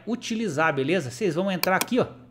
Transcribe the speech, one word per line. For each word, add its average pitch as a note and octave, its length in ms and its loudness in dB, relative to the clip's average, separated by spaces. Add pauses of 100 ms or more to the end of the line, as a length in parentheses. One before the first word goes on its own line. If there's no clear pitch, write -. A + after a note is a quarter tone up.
utilizar, F#3+ 680 0
beleza? C#3 360 0
Vocês F3 240 -2
vão F#3+ 180 0
entrar F#3 240 2
aqui, A#3 240 0
ó. F3+ 60 2 (240)